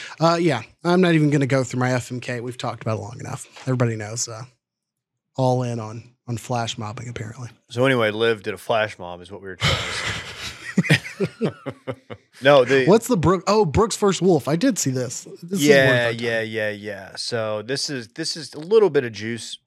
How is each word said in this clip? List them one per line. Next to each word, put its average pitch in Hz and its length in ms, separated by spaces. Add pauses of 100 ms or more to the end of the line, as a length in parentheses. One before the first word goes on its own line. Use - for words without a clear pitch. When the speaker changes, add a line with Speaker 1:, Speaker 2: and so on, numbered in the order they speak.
(200)
Speaker 1:
Uh, 170 200
yeah, 139 220 (220)
I'm 180 160
not 175 140
even 151 140
gonna 139 200
go 135 160
through 127 160
my 127 120
F 123 200
M 123 80
K. 123 200
We've 123 160
talked 113 260
about 110 160
it 101 40
long - 160
enough. - 280 (160)
Everybody 123 340
knows, 107 320
uh, 113 160 (920)
all 127 280
in 117 160
on, 110 340 (140)
on 117 100
flash 117 400
mobbing, 113 300
apparently. 117 400 (200)
Speaker 2:
So 120 160
anyway, 120 280
Liv 110 320
did 107 100
a 90 40
flash 107 380
mob 87 240
is 87 120
what 98 100
we 98 60
were 92 80
trying - 200
to - 160
say. - 1040 (560)
<laughs> - 80 (800)
No, 135 220
the 131 220
Speaker 1:
What's 196 200
the 240 120
Brook-, 170 280
oh, 208 200
Brooks 180 300
versus 196 260
Wolf. 170 260
I 151 80
did 220 220
see - 120
this. 127 340 (180)
This - 0
is 175 100
worth 196 80
Speaker 2:
Yeah, 135 460
Speaker 1:
our 117 60
time. 117 100
Speaker 2:
yeah, 117 180
yeah, 110 300
yeah. 101 460
So 110 440
this 131 300
is, 123 180
this - 260
is 151 200
a 127 40
little 196 300
bit 139 160
of 117 80
juice, 113 540